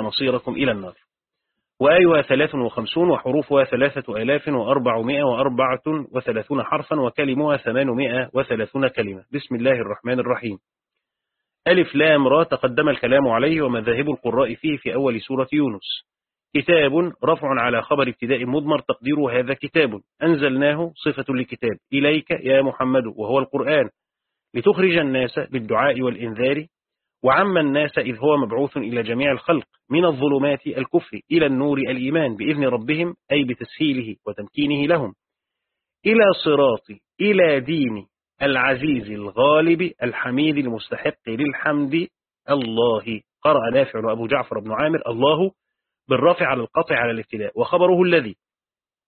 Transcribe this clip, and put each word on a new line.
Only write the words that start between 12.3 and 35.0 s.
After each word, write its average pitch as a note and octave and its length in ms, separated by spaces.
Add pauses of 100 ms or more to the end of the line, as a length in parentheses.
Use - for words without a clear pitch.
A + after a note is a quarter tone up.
تقدم C#3 440
الكلام C3 400
عليه C#3+ 340
ومذاهب A#2+ 480
القراء A#2+ 440
فيه D3+ 220
في - 180
أول B2 260
سورة C3 320
يونس. C3+ 540 (480)
كتاب D#3 580 (120)
رفع C#3 360
على A#2 220
خبر C#3 260
ابتداء B2 380
مضمر، D3 340
تقديره C#3 580
هذا B2+ 160
كتاب، C3 460 (220)
أنزلناه D3 720
صفة C3+ 400
لكتاب، A#2+ 420 (160)
إليك C#3+ 380
يا C3+ 320
محمد، C3 440
وهو A2 320
القرآن، C3+ 520 (640)
لتخرج F3 420
الناس C3 420
بالدعاء B2 640
والإنذار، B2 640 (580)
وعم F3 340
الناس D3 400
إذ A#2+ 200
هو D3 180
مبعوث C3 400
إلى A#2 260
جميع B2 300
الخلق، C3 340 (240)
من E3 140
الظلمات C#3+ 640
الكفر C3+ 540 (120)
إلى D#3+ 140
النور C#3 320
الإيمان C3 580
بإذن C#3+ 280
ربهم، C#3 500 (180)
أي C#3+ 120
بتسهيله B2 720 (100)
وتمكينه C#3+ 600
لهم، D3 280 (920)